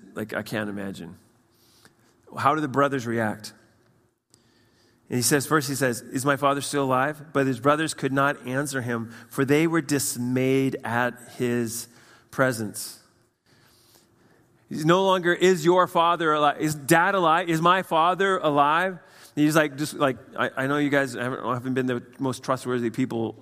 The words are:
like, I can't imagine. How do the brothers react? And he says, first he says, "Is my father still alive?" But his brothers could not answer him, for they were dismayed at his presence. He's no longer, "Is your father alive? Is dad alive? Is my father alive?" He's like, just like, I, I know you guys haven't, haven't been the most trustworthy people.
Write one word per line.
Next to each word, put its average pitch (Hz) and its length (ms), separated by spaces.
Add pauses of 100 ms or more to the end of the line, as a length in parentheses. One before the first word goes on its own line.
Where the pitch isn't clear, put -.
(140)
like, 107 180
I 104 100
can't 107 280
imagine. 98 480 (1200)
How 139 160
do 156 60
the 151 80
brothers 135 380
react? 107 460 (1600)
And 120 60
he 123 60
says, 139 240
first 147 220
he 139 60
says, 123 260
"Is 131 240
my 139 120
father 139 240
still 139 240
alive?" 135 360 (120)
But 135 160
his 127 100
brothers 147 340
could 135 200
not 139 340
answer 135 340
him, 117 320 (160)
for 135 160
they 147 220
were 165 140
dismayed 131 1040
at 120 340 (180)
his 120 520 (420)
presence. 113 720 (1700)
He's 151 180
no 180 180
longer, 180 300
"Is 180 300
your 175 240
father 170 440
alive? 147 280
Is 151 160
dad 165 400
alive? 170 340
Is 160 100
my 180 220
father 180 560
alive?" 156 640 (340)
He's 151 220
like, 151 200
just 143 180
like, 135 220 (220)
I, 123 180
I 131 100
know 143 120
you 147 100
guys 135 260
haven't, 123 300
haven't 123 300
been 131 120
the 120 160 (180)
most 131 240
trustworthy 123 460
people. 113 500